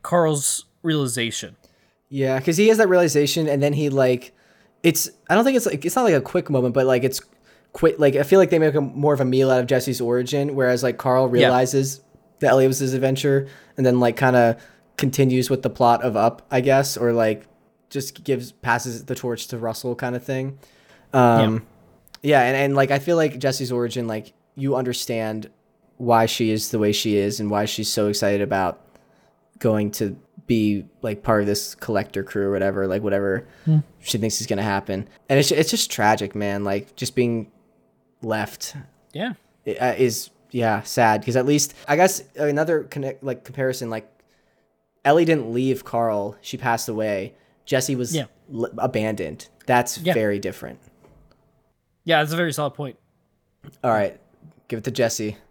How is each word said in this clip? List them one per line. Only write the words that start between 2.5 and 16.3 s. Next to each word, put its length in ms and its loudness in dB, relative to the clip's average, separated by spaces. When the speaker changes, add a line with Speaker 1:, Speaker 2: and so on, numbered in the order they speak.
Speaker 2:
he 140 6
has 80 4
that 100 4
realization, 640 2
and 120 0
then 120 2
he, 160 0
like, 440 0
it's, 280 0
I 60 4
don't 80 4
think 140 2
it's, 80 0
like, 180 -4
it's 140 -2
not, 80 2
like, 80 4
a 80 4
quick 280 -4
moment, 240 0
but, 120 2
like, 180 2
it's 160 -2
quick. 260 2
Like, 160 4
I 80 2
feel 160 6
like 100 6
they 100 2
make 160 2
a, 60 2
more 320 0
of 60 0
a 60 2
meal 260 2
out 80 4
of 80 -2
Jesse's 320 0
origin, 560 0
whereas, 280 2
like, 140 -2
Carl 280 2
Speaker 1:
Yeah. 220 4
Speaker 2:
realizes 520 0
that 120 2
Ellie 160 6
was 120 0
his 140 -2
adventure, 540 0
and 100 0
then, 140 4
like, 160 2
kinda 400 4
continues 540 0
with 140 -2
the 80 -2
plot 320 4
of 120 -2
Up, 360 0